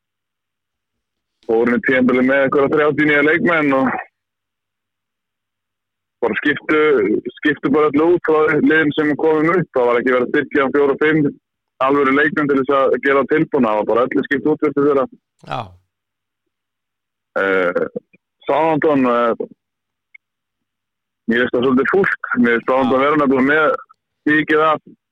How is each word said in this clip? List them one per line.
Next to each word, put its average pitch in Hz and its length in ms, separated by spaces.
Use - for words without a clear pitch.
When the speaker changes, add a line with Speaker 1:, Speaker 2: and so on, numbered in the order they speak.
Speaker 1:
fóru 117 260
inn 120 100
í - 80
tímabilið 127 400
með 139 160
einhverja 139 300
þrjátíu 151 340
nýja 147 160
leikmenn 156 500
og 135 180
bara 110 120
skiptu, 147 460
skiptu 147 380
bara 151 200
öllu 147 180
út 175 180
frá 156 300
liðum 151 360
sem 151 240
komum 156 360
upp. 180 180
Það 123 160
var 120 140
ekki 127 140
verið 123 120
að - 60
styrkja 143 380
fjóra, 143 280
fimm 151 280
alvöru 135 360
leikmenn 147 340
til 139 80
þess 135 160
að 131 280
gera 139 240
tilbúna. 151 420
Það 107 100
var 104 120
bara 113 160
öllu 143 180
skipt 139 240
út, 151 160
veistu, 143 220
þeirra. 139 200
Speaker 2:
Já. 143 180
Speaker 1:
Eh, 92 460
Southampton, 147 640
eh, 120 400
mér 120 140
finnst 123 120
það 123 120
svolítið 127 240
fúlt. 190 300
Mér 120 200
finnst 113 120
Southampton 131 340
Speaker 2:
Já. 135 40
Speaker 1:
vera 151 120
nefnilega 135 340
með 151 240
mikið 151 340
af 156 200